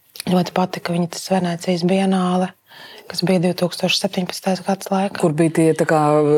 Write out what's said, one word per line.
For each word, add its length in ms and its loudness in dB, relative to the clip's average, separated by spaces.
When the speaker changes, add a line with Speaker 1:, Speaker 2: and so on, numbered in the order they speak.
Speaker 1:
Ļoti 320 0
patika 400 -2
viņa 160 -2
tas 180 -12
Venēcijas 560 -2
bienāle, 640 0
kas 200 -10
bija 160 2
divtūkstoš 560 -2
septiņpadsmitais 720 -4
gads 260 -4
laikā. 300 -2
Speaker 2:
Kur 120 2
bija 220 2
tie, 160 4
tā 160 2
kā, 140 2